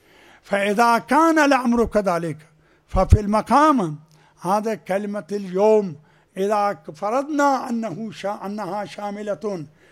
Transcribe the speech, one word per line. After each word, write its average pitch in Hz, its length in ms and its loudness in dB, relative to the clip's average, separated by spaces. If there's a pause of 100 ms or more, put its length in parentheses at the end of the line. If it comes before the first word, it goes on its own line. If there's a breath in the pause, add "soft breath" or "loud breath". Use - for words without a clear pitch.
(420 soft breath)
فإذا 208 560 2
كان 320 400 2
الأمر 247 460 2
كذلك، 170 540 -2 (480 soft breath)
ففي 190 340 4
المقام 214 760 2 (420 soft breath)
هذا 208 340 -2
كلمة 202 580 -6
اليوم 202 640 2 (400 soft breath)
إذا 202 420 -2 (160)
فرضنا 269 760 -2
أنه 220 400 -8
شا-، 196 340 -8
أنها 202 400 -8
شاملة 202 840 -8 (240 soft breath)